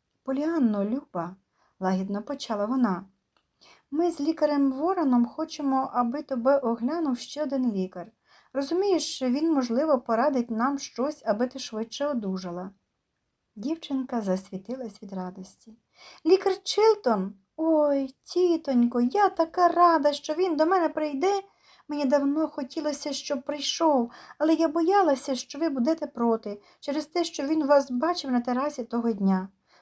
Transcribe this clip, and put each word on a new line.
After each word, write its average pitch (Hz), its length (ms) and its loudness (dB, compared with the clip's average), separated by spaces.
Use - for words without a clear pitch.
«Поліанно, 269 640 0
люба», — 190 500 -6
лагідно 190 440 -2
почала 220 420 -6
вона, — 214 400 0
«ми 330 200 0
з 349 80 -12
лікарем 294 520 0
Вороном 277 540 2
хочемо, 277 680 -4
аби 247 300 -2
тебе 262 340 2
оглянув 254 600 -2
ще - 260 -8
один 254 280 -2
лікар. 185 400 -6
Розумієш, 330 680 -2
він, 294 320 0
можливо, 262 460 2
порадить 240 520 0
нам 262 280 -2
щось, 294 460 -6
аби 226 220 0
ти 254 120 -12
швидше 226 480 -8
одужала». 190 640 -6
Дівчинка 262 640 -6
засвітилась 196 840 -6
від 196 100 -14
радості. 185 640 -12
«Лікар 370 380 4
Чилтон? 320 680 2
Ой, 294 680 2
тітонько, 277 800 2
я 381 280 4
така 339 380 2
рада, 330 460 4
що 294 200 -6
він 339 220 0
до 302 100 4
мене 349 240 2
прийде. 311 520 0
Мені 294 180 -2
давно 285 420 2
хотілося, 294 680 -6
щоб 262 300 -6
прийшов, 285 680 0
але 311 160 2
я 320 140 2
боялася, 320 680 2
що 277 240 -10
ви 330 100 0
будете 285 380 0
проти, 226 540 -2
через 294 260 -4
те, 349 180 -2
що 302 200 -6
він 302 220 0
вас 277 260 4
бачив 294 400 -2
на 247 100 2
терасі 254 420 -4
того 233 280 -2
дня. 196 380 0